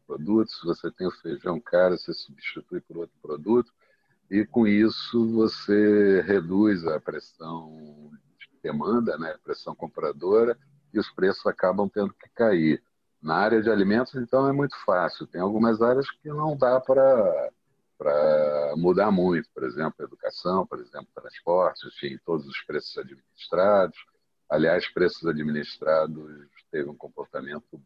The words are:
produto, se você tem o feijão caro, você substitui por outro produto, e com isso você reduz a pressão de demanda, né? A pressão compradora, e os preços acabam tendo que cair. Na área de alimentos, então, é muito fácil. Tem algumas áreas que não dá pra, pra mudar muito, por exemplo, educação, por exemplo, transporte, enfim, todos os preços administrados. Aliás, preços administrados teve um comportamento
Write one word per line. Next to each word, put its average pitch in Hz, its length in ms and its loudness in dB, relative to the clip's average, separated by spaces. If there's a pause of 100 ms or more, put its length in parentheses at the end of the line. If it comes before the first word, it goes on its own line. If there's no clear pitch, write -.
produto, 95 440 -2
se - 140 -16
você 82 260 -6
tem - 140 -8
o 87 60 -2
feijão 82 480 -8
caro, 90 360 2
você 82 180 -10
substitui - 680 -12
por 82 160 -18
outro 85 240 -12
produto, 80 500 -2 (580)
e 101 140 0
com 113 240 2
isso 110 680 2
você 104 880 4
reduz 92 680 2
a 78 120 -2
pressão 78 1120 -14 (280)
de - 240 -20
demanda, 82 560 0
né? 82 160 -8
A - 20 -16
pressão - 380 -10
compradora, 85 840 0 (340)
e 107 80 -2
os - 120 -4
preços 92 340 -2
acabam 98 420 0
tendo 98 260 -4
que - 200 -20
cair. 85 480 2 (400)
Na 80 140 -4
área 110 260 4
de 107 80 0
alimentos, 107 460 2
então, 131 320 0
é 139 40 2
muito 143 240 -2 (100)
fácil. 90 400 0
Tem 85 160 -10
algumas 110 400 2
áreas 127 280 2
que - 200 -16
não 151 260 -4
dá 131 240 2
pra, 120 680 4 (480)
pra 73 800 2
mudar 92 340 2
muito, 90 420 0
por 65 100 -8
exemplo, 73 400 -6
educação, - 640 -4
por 64 120 -12
exemplo, 69 360 -16
transporte, - 720 -2
enfim, 69 380 -12
todos 78 220 -4
os 67 140 -12
preços - 360 -8
administrados. 87 1000 0 (520)
Aliás, 80 380 0
preços - 380 -2
administrados 76 1200 -4 (240)
teve 73 180 -6
um 73 60 -14
comportamento 73 920 -14